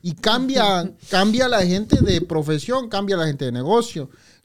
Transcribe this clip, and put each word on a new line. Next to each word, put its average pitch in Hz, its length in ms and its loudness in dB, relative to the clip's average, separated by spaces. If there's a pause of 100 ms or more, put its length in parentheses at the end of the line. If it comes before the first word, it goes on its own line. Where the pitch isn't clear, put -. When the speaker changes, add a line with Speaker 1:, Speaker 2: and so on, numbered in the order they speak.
Speaker 1:
Y 175 120 -6
cambia, 214 880 0
Speaker 2:
<laughs> - 80 -20
Speaker 1:
cambia 214 380 2
la 220 180 2
gente 196 340 2
de 180 200 2
profesión, 165 680 -2
cambia 196 280 -2
la 160 100 0
gente 139 200 -4
de 120 60 -4
negocio, 165 580 -2 (340)